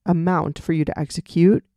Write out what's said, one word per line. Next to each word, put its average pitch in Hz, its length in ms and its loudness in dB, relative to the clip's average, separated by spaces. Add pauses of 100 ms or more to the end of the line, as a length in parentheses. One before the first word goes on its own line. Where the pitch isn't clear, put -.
amount 170 540 -2
for - 140 -6
you 156 120 0
to - 140 -6
execute. 170 680 0 (120)